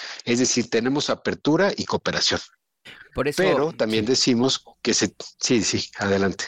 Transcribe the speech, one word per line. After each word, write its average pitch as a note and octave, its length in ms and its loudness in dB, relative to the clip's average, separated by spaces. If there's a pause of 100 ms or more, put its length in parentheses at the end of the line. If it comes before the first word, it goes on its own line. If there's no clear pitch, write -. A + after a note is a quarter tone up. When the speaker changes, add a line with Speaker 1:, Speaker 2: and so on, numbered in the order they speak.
(240)
Speaker 1:
Es B2 160 0
decir, A#2+ 280 0
tenemos C3 400 0
apertura D3+ 680 0
y G2+ 80 -6
cooperación. - 560 -2 (720)
Speaker 2:
Por C3 140 -4
eso D3 160 0
Speaker 1:
Pero D#3+ 300 2
también A2 320 0
Speaker 2:
sí. A#2 60 0
Speaker 1:
decimos B2+ 540 2 (180)
que A2 120 0
se, - 180 0 (280)
sí, A2+ 240 2
sí, - 340 -4
adelante. G2 500 0